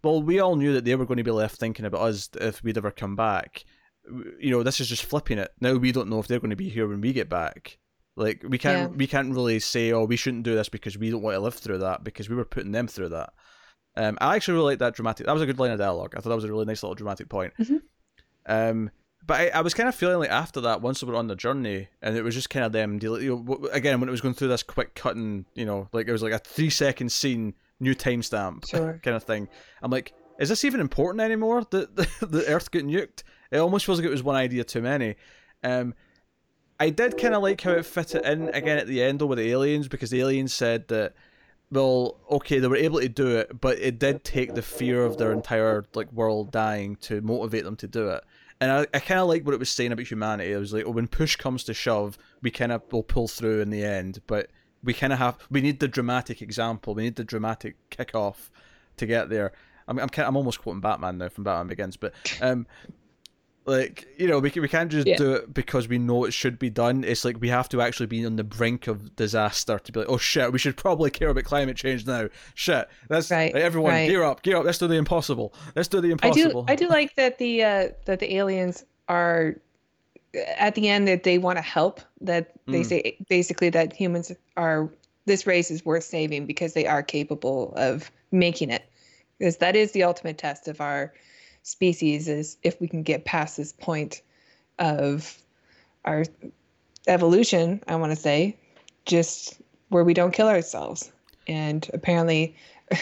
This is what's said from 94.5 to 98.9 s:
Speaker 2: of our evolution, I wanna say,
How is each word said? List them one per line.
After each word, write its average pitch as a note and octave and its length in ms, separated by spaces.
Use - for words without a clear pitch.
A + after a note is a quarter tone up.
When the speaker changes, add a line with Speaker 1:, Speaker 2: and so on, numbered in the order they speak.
Speaker 2:
of D3 580
our D#3 200
evolution, F3+ 800
I - 80
wanna D#3+ 220
say, D#3 400